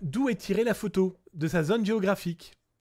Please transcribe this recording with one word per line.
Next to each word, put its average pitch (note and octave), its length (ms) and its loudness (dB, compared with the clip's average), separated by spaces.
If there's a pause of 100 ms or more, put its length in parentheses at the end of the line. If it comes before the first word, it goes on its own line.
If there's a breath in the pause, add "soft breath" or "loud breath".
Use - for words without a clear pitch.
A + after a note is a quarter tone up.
d'où G#3 280 0
est A3+ 60 2
tirée G3 280 0
la A#3 100 2
photo, F#3 420 0 (200)
de D#3+ 120 -2
sa D#3+ 160 0
zone G#3 220 0
géographique. F#3+ 680 -2 (280)